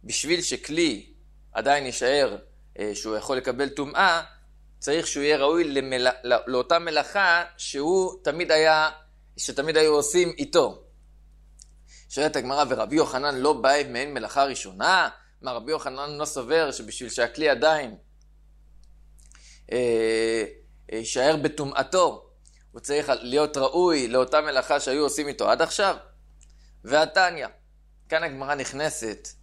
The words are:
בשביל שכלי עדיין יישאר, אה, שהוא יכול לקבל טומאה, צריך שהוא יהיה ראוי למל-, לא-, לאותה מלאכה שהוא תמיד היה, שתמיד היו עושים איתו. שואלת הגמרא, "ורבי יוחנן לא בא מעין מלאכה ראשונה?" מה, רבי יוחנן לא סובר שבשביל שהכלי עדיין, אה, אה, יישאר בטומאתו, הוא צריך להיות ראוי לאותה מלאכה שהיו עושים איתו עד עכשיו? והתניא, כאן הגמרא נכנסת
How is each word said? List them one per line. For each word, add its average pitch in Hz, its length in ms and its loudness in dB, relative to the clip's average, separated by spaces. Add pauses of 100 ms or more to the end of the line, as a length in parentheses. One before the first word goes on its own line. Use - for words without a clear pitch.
בשביל 160 380 -2
שכלי 143 720 -4 (380)
עדיין 139 340 0
יישאר, 127 520 0 (420)
אה, 104 140 -4
שהוא 107 240 -6
יכול 127 200 -4
לקבל 127 320 -2
טומאה, 165 520 0 (580)
צריך 156 280 -2
שהוא 143 160 -4
יהיה 147 140 2
ראוי 156 260 2
למל-, 131 440 0 (160)
לא-, 123 140 2 (100)
לאותה 127 320 0
מלאכה 170 640 2 (140)
שהוא 180 640 -2
תמיד 160 280 -2
היה, 156 380 4 (480)
שתמיד 147 400 -2
היו 156 160 6
עושים 165 440 2
איתו. 135 460 0 (1300)
שואלת 151 260 -2
הגמרא, 139 340 0
"ורבי 113 260 -2
יוחנן 143 420 0
לא 139 160 2
בא 131 200 4 (160)
מעין 131 240 -6
מלאכה 127 300 0
ראשונה?" 135 680 0 (320)
מה, 127 100 -8
רבי 123 200 -6
יוחנן 147 460 -6
לא 151 80 -4
סובר 143 460 0
שבשביל 113 380 -12
שהכלי 143 400 0
עדיין, 135 460 0 (1800)
אה, 117 60 -2 (1120)
אה, 110 60 -6
יישאר 127 400 0
בטומאתו, 147 960 -2 (400)
הוא 117 80 -18
צריך 143 320 -2 (100)
להיות 147 360 0
ראוי 147 500 2
לאותה 127 340 2
מלאכה 143 380 0
שהיו 139 240 0
עושים 143 240 -2
איתו 104 220 -2
עד 127 120 4
עכשיו? 180 340 0 (880)
והתניא, 156 640 2 (600)
כאן 160 140 0
הגמרא 139 320 -4
נכנסת 135 720 -6 (160)